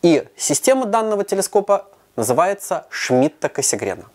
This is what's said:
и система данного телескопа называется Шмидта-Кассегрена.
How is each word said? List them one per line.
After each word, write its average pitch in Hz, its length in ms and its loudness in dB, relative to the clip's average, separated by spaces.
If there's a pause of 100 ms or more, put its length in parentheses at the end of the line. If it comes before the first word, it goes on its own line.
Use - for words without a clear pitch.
и 165 240 4 (100)
система 262 500 0
данного 214 380 -2
телескопа 196 640 0 (280)
называется 160 720 -2
Шмидта-Кассегрена. - 1200 -2